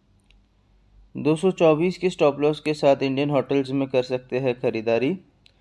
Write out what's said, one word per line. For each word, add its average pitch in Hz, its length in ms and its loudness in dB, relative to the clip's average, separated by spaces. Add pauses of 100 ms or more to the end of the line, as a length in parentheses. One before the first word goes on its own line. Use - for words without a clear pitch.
(1160)
दो 135 200 0
सौ 185 180 0
चौबीस 170 440 2
के 180 120 -2
स्टॉप 143 300 0
लॉस 151 200 0
के 156 140 -2
साथ 139 300 2
इंडियन 139 260 -2
होटल्स 139 420 0
में 135 160 -2
कर 127 160 0
सकते 127 360 -6
हैं 127 220 -2
खरीदारी। 117 520 0 (480)